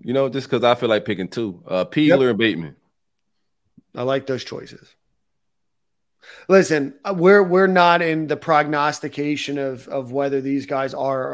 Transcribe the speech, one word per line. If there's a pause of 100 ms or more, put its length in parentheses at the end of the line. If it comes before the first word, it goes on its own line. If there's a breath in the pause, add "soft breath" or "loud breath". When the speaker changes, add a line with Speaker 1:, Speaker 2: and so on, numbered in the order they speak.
Speaker 1:
you
know,
just
'cause
I
feel
like
picking
two,
uh,
Peeler
Speaker 2:
Yep.
Speaker 1:
and
Bateman. (1200)
Speaker 2:
I
like
those
choices. (1500 loud breath)
Listen,
uh,
we're,
we're
not
in
the
prognostication
of,
of
whether
these
guys
are